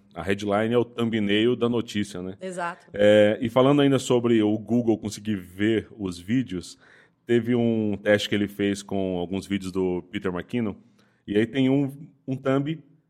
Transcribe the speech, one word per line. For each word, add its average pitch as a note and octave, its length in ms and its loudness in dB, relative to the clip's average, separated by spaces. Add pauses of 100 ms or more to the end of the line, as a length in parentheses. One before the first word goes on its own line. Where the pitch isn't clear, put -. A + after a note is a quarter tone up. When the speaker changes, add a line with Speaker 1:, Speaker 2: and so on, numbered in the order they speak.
(140)
Speaker 1:
A E2+ 80 -12
headline G2+ 520 -2
é B2 40 4
o A#2+ 60 4
thumbnail A2+ 720 0
da A#2 140 -2
notícia, G#2 520 -4
né? F#2+ 200 -12
Speaker 2:
Exato. F3+ 520 -10
Speaker 1:
É, G#2 480 6
e A#2 80 -2
falando C3+ 320 4
ainda C#3 160 4
sobre A#2+ 460 2
o G#2+ 140 0
Google A2+ 400 0
conseguir G#2 380 -6
ver G2 520 -2 (100)
os F#2 220 -8
vídeos, F#2+ 580 -4 (480)
teve A#2+ 300 2
um A2+ 400 0
teste G#2 320 2
que - 80 -2
ele G#2 140 0
fez G2+ 340 -2
com F#2+ 340 -4
alguns F2 300 -6
vídeos F#2+ 240 -4
do F2+ 300 -2 (100)
Peter G2+ 220 -6
McKinnon, G2 420 -6 (500)
e G2+ 120 -2
aí A2 80 4
tem C3 240 0
um, C#3 400 -2 (180)
um C3 80 -6
thumb C#3 480 -2 (260)